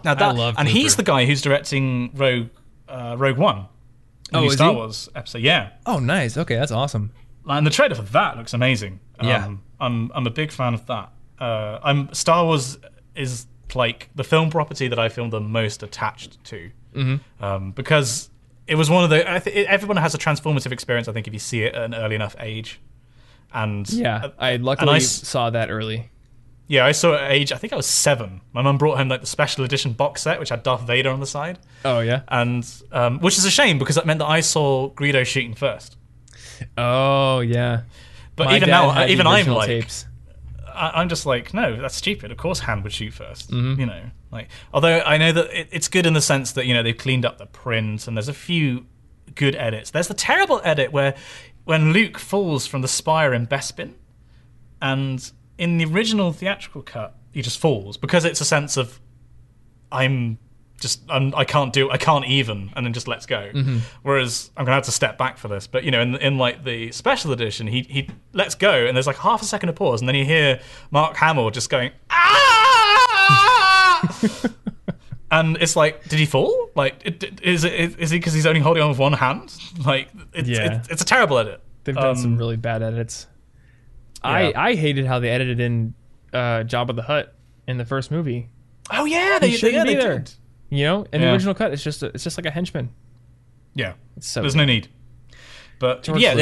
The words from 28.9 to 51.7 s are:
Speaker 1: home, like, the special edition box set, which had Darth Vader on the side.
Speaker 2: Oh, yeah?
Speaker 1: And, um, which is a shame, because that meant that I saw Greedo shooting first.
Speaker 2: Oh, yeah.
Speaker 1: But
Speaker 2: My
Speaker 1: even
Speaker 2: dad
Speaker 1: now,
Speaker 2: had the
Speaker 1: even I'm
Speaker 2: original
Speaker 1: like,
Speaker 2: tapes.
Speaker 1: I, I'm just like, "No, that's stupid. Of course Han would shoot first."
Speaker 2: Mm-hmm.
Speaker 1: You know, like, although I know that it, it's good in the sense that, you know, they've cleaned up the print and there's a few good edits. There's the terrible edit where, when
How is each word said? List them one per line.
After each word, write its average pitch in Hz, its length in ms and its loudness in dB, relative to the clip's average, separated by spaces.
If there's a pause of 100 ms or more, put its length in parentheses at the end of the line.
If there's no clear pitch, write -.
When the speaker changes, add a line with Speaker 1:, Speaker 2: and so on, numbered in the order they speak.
Speaker 1:
home, 131 100 0
like, 127 140 -2
the - 40 -16
special 139 380 -2
edition 131 300 -2
box 143 280 -2
set, - 180 -2
which 139 100 -8
had 117 120 -4
Darth 123 200 0
Vader 123 280 0
on 135 100 -4
the 139 60 -6
side. 160 320 -8 (260)
Speaker 2:
Oh, 123 160 0
yeah? 120 280 0
Speaker 1:
And, 120 380 0 (260)
um, 123 280 0
which 180 180 4
is 190 80 2
a 190 40 2
shame, 202 280 4
because 139 180 0
that - 100 2
meant 156 120 2
that 151 100 -2
I 160 120 4
saw 139 540 0
Greedo 139 320 2
shooting 117 280 -4
first. - 420 -6 (800)
Speaker 2:
Oh, 131 640 2
yeah. 120 420 0 (540)
Speaker 1:
But 143 100 2
Speaker 2:
My 139 100 6
Speaker 1:
even 185 140 4
Speaker 2:
dad 170 40 8
Speaker 1:
now, 175 160 6
Speaker 2:
had 147 180 2
the - 40 4
Speaker 1:
even - 140 4
I'm 185 100 8
Speaker 2:
original 143 200 4
Speaker 1:
like, 107 120 2
Speaker 2:
tapes. 117 380 -6 (680)
Speaker 1:
I, 160 260 -2
I'm 180 80 0
just 165 180 -4
like, 120 280 -2
"No, 190 260 0
that's 135 160 -8
stupid. 180 340 -6
Of 120 60 -12
course 170 240 -4
Han 104 240 -2
would 107 80 -8
shoot 107 200 -8
first." - 380 -16
Speaker 2:
Mm-hmm. 131 300 0
Speaker 1:
You 127 60 0
know, 92 160 -10 (280)
like, 113 180 -14 (240)
although 165 280 4
I 151 160 4
know 160 160 4
that 165 200 2
it, 165 200 -6
it's 165 160 -4
good 180 180 2
in 165 60 4
the 156 80 4
sense 135 320 0
that, 127 140 -2
you 123 80 2
know, 117 100 2
they've 113 120 -2
cleaned 127 280 0
up - 140 -4
the 101 80 -18
print 110 600 -6
and 117 100 -8
there's 113 120 -4
a 147 60 -6
few 147 520 -2 (480)
good 139 220 0
edits. 113 340 -6
There's 175 160 -2
the 202 80 -10
terrible 311 480 2
edit 147 300 0
where, 139 240 0 (480)
when 156 280 4